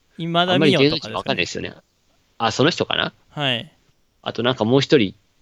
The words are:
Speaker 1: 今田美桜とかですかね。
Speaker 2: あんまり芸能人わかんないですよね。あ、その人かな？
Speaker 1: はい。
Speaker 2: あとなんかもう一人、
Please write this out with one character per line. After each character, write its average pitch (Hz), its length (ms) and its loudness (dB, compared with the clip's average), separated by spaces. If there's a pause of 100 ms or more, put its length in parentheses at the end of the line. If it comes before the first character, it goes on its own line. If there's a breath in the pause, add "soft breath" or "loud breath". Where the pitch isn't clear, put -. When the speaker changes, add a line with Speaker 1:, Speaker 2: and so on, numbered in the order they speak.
(180)
Speaker 1:
今 170 280 -2
田 180 140 2
美 151 140 4
桜 143 180 4
と 160 60 -4
か - 0 -
で - 0 -
す - 40 -10
か 107 60 -12
ね。 - 20 -12
Speaker 2:
あ - 0 -
ん - 0 -
ま - 0 -
り - 0 -
芸 - 0 -
能 - 40 -
人 - 40 -
わ 95 60 -6
か - 100 -4
ん - 40 -2
な 90 40 -2
い 85 40 -2
で - 20 -4
す - 100 -10
よ 90 60 -6
ね。 87 100 -10 (640)
あ、 113 140 0
そ 127 140 2
の 160 40 4
人 - 160 -2
か - 120 -4
な？ - 160 -4 (160)
Speaker 1:
は 135 260 -4
い。 - 160 -10 (500)
Speaker 2:
あ - 120 -8
と 113 100 -6
な 123 80 2
ん 127 40 -6
か 110 100 -2
も 123 140 4
う - 20 4
一 147 160 4
人、 98 180 0 (260)